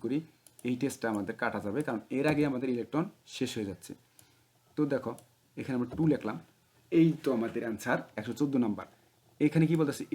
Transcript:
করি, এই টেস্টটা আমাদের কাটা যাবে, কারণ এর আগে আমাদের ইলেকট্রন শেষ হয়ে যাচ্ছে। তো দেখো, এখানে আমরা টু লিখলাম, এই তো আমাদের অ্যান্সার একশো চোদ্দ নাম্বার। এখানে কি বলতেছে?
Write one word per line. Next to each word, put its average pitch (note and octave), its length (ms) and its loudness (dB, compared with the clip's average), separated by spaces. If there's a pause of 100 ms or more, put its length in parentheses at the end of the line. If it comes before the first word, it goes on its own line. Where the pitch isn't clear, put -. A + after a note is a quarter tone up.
করি, B2 140 0 (500)
এই B2 120 0
টেস্টটা C3 340 -2
আমাদের G2+ 280 -4
কাটা A2 240 0
যাবে, G#2+ 200 -2
কারণ A#2 140 -4 (180)
এর C#3 140 0
আগে D3 180 2
আমাদের C3 240 -4
ইলেকট্রন B2+ 300 -2 (320)
শেষ B2+ 200 -2
হয়ে G#2 140 -4
যাচ্ছে। - 220 -14 (840)
তো D3+ 60 0 (100)
দেখো, B2+ 200 -2 (480)
এখানে B2+ 180 -4
আমরা B2 200 -2
টু D#3+ 140 2
লিখলাম, A2 240 -2 (560)
এই E3 160 8 (140)
তো - 140 0
আমাদের A2+ 300 -2
অ্যান্সার A2+ 320 0 (200)
একশো A2+ 220 -6
চোদ্দ C#3+ 140 2 (100)
নাম্বার। G2 220 -2 (600)
এখানে D#3+ 220 4
কি E3 120 4
বলতেছে? C#3 240 0 (100)